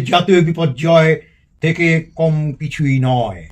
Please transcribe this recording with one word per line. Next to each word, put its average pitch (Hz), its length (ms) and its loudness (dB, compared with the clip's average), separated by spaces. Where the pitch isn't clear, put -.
জাতীয় 175 300 2
বিপর্যয় 160 720 2
থেকে 165 260 0
কম 160 200 0
কিছুই 143 380 -2
নয়। 110 340 -2